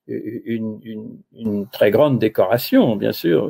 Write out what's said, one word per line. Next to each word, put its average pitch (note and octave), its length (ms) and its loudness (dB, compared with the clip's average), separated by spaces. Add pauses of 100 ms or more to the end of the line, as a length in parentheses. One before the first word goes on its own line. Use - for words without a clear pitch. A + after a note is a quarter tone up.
une, A2+ 800 -8
une, A2 340 -14 (140)
une A#2 360 -6
très - 220 2
grande C3 280 4
décoration, A#2 800 2
bien A2 160 -2
sûr. » D#3 380 0